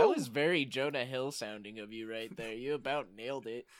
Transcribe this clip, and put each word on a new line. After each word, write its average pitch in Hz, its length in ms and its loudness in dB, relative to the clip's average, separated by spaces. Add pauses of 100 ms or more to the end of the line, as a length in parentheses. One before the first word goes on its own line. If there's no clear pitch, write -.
That 453 80 10
was 302 200 0
very 147 360 4
Jonah 135 400 0
Hill 127 280 -2
sounding 107 460 -8
of 107 140 -10
you 113 180 -6
right 113 240 -6
there. 113 200 -6
You 127 180 -4
about 135 420 -2
nailed 117 320 -6
it. 117 200 -8 (140)